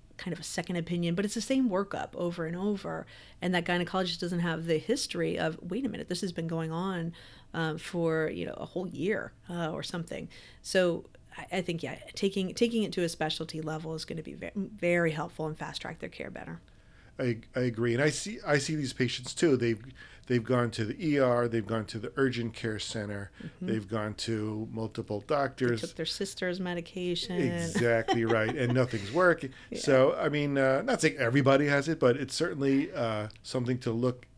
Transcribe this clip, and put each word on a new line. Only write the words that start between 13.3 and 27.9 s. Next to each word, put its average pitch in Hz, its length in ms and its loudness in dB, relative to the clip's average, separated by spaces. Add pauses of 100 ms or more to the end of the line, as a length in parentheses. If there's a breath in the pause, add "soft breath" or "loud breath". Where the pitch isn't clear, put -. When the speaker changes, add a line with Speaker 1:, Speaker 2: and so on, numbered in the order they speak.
Speaker 1:
level 156 340 -6
is 156 100 -8
gonna 165 180 -8
be - 120 -12
ve-, - 200 -10
very 175 560 2
helpful 160 360 -4
and 156 100 -6
fast 151 240 -8
track - 180 -10
their - 100 -8 (100)
care - 100 -8
better. - 320 -12 (580 soft breath)
Speaker 2:
I, 120 180 0 (180)
I 127 60 0
agree. 117 340 2
And 131 80 2
I 156 80 6
see, 208 340 -6
I 147 140 6
see 156 160 -2
these 139 180 -2
patients 123 420 -2
too. 156 200 6
They've, 117 280 2 (440 loud breath)
they've 123 160 2
gone 123 280 4
to 113 140 -2
the 107 100 -4 (140)
E 143 100 4
R, 120 280 4
they've 113 180 0 (100)
gone 110 180 -2
to 110 60 -8
the 110 160 -8
urgent 120 400 2
care 110 240 -4
center, 101 500 -6 (140)
Speaker 1:
Mm-hmm. 180 240 -10
Speaker 2:
they've 110 200 -2
gone 107 260 -2 (160)
to 107 420 -2
multiple 110 480 -4
Speaker 1:
They 151 160 -2
Speaker 2:
doctors. 123 460 2
Speaker 1:
took - 140 -6
their 160 120 -6
sister's 190 520 -4
medication. 180 800 -4
Speaker 2:
Exactly 117 840 2